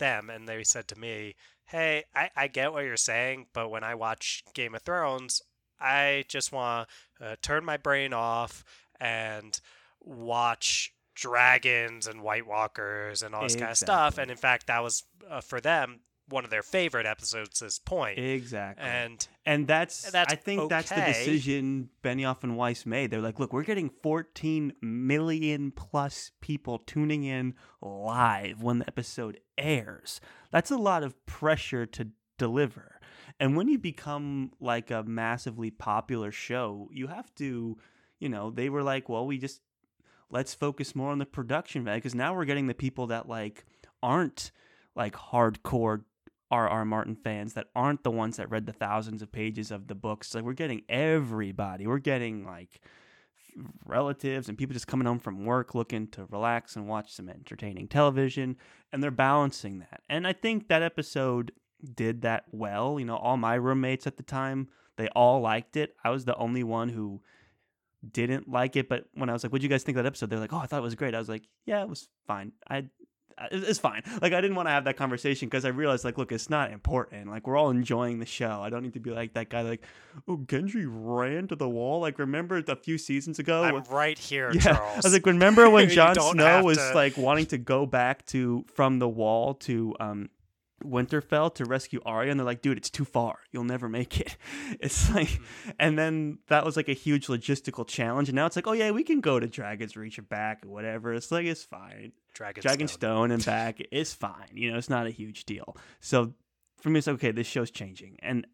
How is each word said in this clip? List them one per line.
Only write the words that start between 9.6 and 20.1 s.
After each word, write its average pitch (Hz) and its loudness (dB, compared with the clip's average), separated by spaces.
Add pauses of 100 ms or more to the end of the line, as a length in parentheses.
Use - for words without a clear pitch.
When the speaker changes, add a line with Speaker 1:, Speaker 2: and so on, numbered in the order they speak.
Speaker 1:
watch 117 -2 (220)
dragons 120 4
and 110 -12
White 107 -4
Walkers 104 -4
and 107 -10
all 107 -6
this 117 0
kinda 117 -4
stuff." 160 4
Speaker 2:
Exactly. 143 -4
Speaker 1:
And 127 -6
in 120 -12
fact, 127 0
that 120 0
was, 117 -4 (240)
uh, 147 -10
for 123 -8
them, 131 0 (280)
one 131 -4
of 113 -16
their 107 0
favorite 156 0
episodes 107 -4
at 113 -6
this 98 -6
point. 123 -4
Speaker 2:
Exactly. 123 -6
Speaker 1:
And 120 -4 (180)
Speaker 2:
And 147 2
that's, 165 0